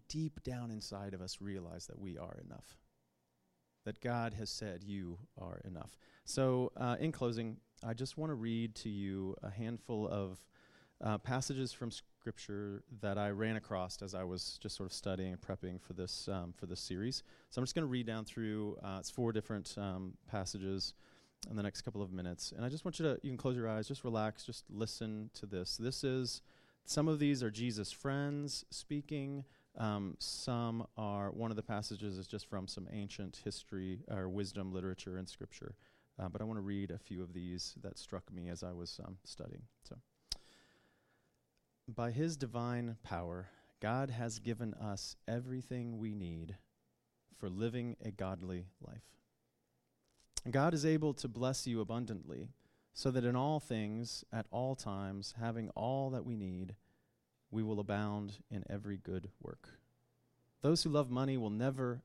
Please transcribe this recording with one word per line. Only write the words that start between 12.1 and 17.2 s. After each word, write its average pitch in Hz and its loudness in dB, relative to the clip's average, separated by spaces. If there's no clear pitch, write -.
scripture 101 -4
that 101 2
I 104 4
ran 110 2
across 92 -2
as 98 -6
I 92 0
was 90 -2
just - -4
sort 95 -2
of - -6
studying 92 0
and 90 -6
prepping 92 -4
for - -14
this, 90 -2
um, 87 -2
for - -8
this 87 -4
series. 104 0